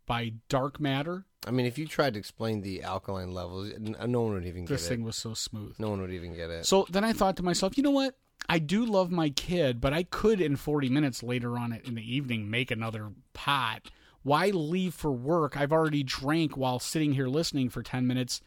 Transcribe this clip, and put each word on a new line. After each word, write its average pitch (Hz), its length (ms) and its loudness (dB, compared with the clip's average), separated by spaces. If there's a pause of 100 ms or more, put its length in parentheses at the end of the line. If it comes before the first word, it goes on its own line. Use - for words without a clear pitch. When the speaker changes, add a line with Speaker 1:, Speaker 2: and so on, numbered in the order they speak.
Speaker 1:
by 117 260 -2 (160)
Dark 139 320 0
Matter. 147 440 -2 (220)
Speaker 2:
I - 60 -4
mean, 127 140 4
if 123 120 -2
you 156 80 -4
tried 143 280 2
to 107 40 -4
explain 110 440 -4
the 95 200 -6
alkaline 92 500 -4
levels, 92 400 -6
n-, 110 240 -6 (140)
no 120 120 2
one 110 100 0
would 90 140 -2
even 87 180 -6
get 113 60 -6
Speaker 1:
This 127 160 -2
Speaker 2:
it. - 20 -4
Speaker 1:
thing 117 160 -2
was 113 120 -6
so 110 180 -8
smooth. - 440 -8
Speaker 2:
No 107 120 -2
one 98 100 -2
would 92 100 -4
even 87 240 -8
get 82 160 -6
it. 85 160 -6
Speaker 1:
So 190 240 4
then 196 140 0
I 226 80 2
thought 190 240 2
to 175 80 -4
myself, 190 320 0
"You 269 80 2
know 285 80 4
what? 269 240 0 (320)
I 170 100 4
do 175 260 2
love 190 280 2
my 165 180 2
kid, 139 500 0
but 135 120 2
I 170 100 2
could 214 380 2
in 147 160 2
forty 147 320 2
minutes 135 340 2
later 120 360 -2
on 120 140 -2 (120)
in 123 100 -6
the 113 200 -6
evening 117 360 -2
make 123 220 0
another 110 400 -4 (220)
pot. 120 540 -2 (360)
Why 151 240 4
leave 180 460 0
for 151 180 0
work? 139 440 0
I've 143 160 2
already 156 300 4
drank 143 540 0
while 127 240 0
sitting 151 320 2
here 131 160 2
listening 139 400 2
for 120 140 -6
ten 127 240 -2
minutes, 127 400 0